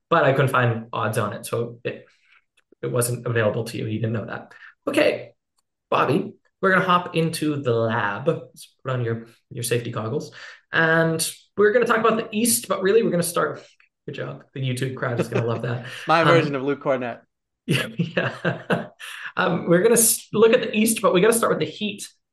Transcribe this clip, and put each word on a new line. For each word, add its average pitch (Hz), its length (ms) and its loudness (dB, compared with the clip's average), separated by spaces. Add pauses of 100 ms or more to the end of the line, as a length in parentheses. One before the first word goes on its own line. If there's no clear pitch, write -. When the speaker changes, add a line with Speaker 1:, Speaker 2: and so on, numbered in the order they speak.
Speaker 1:
But 160 160 4
I 135 80 6
couldn't 135 160 2
find 120 420 2
odds 110 260 -4
on 104 140 -2
it, - 140 -12
so 117 400 -6
it, - 200 -10 (760)
it 135 100 -6
wasn't 120 340 -2
available 113 380 0
to - 140 -10
you. 120 100 -6
You 110 120 -4
didn't 113 140 -2
know 101 120 -6
that. - 280 -12 (340)
Okay, - 440 0 (580)
Bobby, - 440 0 (280)
we're 190 100 4
gonna 185 140 4
hop 175 300 0
into 160 400 0
the 127 180 0
lab. 113 540 -2
Let's - 560 -6
put 131 100 -4
on 123 100 -2
your, 113 220 -4 (240)
your 123 140 -10
safety 120 260 -2
goggles. 117 420 -6 (400)
And 165 560 2 (300)
we're 208 140 4
gonna 233 140 4
talk 226 120 2
about 220 200 2
the - 140 -6
East, 226 360 0
but 190 160 -2
really 208 180 6
we're 175 80 2
gonna 170 140 2
start, - 400 -2 (420)
good 151 80 -10
job. 139 300 -12 (100)
The 139 60 -8
YouTube 127 360 -4
crowd 123 240 -4
is - 100 -4
gonna 117 180 0
love 117 160 -2
that. 123 220 -4 (120)
Speaker 2:
<laughs> - 100 -14
My 165 140 4
Speaker 1:
Um, 156 60 4
Speaker 2:
version 151 260 4
of 131 100 -4
Luke 139 200 -2
Cornett. 127 380 -2 (220)
Speaker 1:
<laughs> - 220 -20
Yeah, 123 220 -2 (100)
yeah. - 920 -4 (500)
Um, 175 320 0
we're 175 120 6
gonna 233 120 4
s-, - 400 2
look 226 200 6
at 240 80 4
the 226 140 -4
East, 220 260 2
but 185 120 4
we 180 80 6
gotta 220 120 6
start - 240 2
with 156 80 -2
the - 80 -6
Heat, - 340 -8 (260)